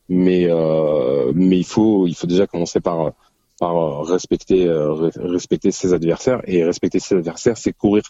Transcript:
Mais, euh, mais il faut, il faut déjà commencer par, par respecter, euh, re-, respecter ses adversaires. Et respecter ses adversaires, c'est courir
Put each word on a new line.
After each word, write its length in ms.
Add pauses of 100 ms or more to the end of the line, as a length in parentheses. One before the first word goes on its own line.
Mais, 400
euh, 840
mais 240
il 60
faut, 420
il 80
faut 120
déjà 200
commencer 340
par, 320 (460)
par 460
respecter, 640
euh, 240
re-, 260 (140)
respecter 400
ses 200
adversaires. 540
Et 180
respecter 360
ses 160
adversaires, 400
c'est 160
courir 380